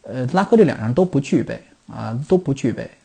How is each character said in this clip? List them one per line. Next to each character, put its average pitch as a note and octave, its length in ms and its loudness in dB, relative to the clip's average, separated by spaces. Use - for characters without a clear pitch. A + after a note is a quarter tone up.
呃， B2+ 240 -8
拉 F3 180 0
科 A#3 120 4
这 A3+ 80 8
两 C3+ 160 2
样 A2 120 -2
都 F3 140 4
不 D#3+ 120 -2
具 C#3 240 0
备 - 180 -8
啊， A2+ 280 -8
都 F#3+ 80 4
不 F3+ 160 -2
具 C3+ 180 -2
备。 - 180 -8